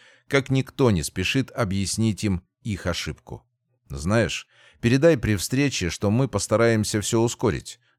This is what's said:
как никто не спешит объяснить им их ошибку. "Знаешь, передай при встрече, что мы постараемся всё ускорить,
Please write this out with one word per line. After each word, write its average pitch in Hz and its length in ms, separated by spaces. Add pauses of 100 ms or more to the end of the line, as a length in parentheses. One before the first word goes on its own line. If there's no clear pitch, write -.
(280)
как 135 200
никто 131 420
не 87 120
спешит - 480
объяснить 98 760
им 95 180 (200)
их 104 240
ошибку. - 600 (420)
"Знаешь, 82 600 (320)
передай 135 360
при 110 200
встрече, 127 540
что 101 200
мы 127 180
постараемся 110 720
всё 113 200
ускорить, 110 580 (200)